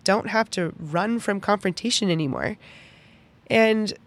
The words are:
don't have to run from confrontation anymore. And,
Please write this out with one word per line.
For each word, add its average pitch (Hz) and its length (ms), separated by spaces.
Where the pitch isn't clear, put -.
don't 214 260
have 220 240
to 170 280
run 180 400
from 202 180
confrontation 202 720
anymore. 160 460
And, 220 440